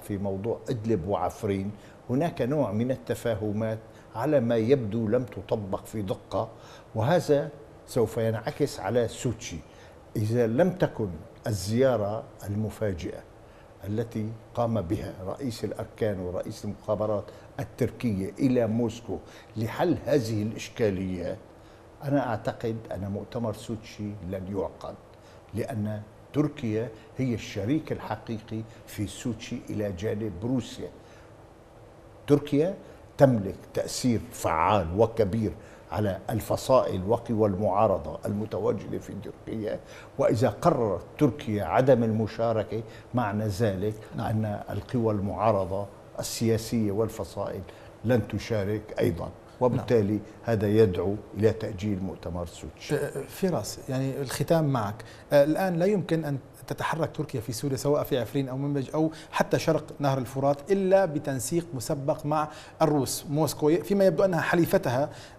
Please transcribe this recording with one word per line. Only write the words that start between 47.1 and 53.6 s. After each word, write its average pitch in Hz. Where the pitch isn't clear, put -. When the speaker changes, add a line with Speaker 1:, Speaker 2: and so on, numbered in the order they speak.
Speaker 1:
لن 113
تشارك 107
أيضًا، 90
وبالتالي 117
Speaker 2:
نعم. 104
Speaker 1:
هذا 107
يدعو 101
إلى 104
تأجيل 101
مؤتمر 87
سوتشي. -
Speaker 2:
أه، 143
فراس، -